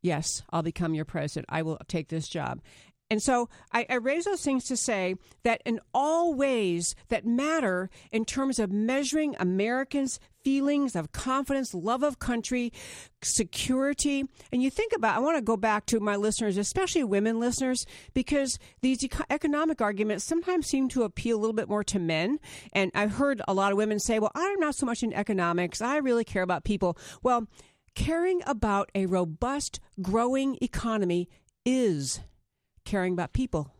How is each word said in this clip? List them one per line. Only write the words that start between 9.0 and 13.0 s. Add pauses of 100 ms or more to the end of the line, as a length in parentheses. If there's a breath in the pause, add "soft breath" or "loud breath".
Americans' (240 soft breath)
feelings
of
confidence,
love
of
country, (520 loud breath)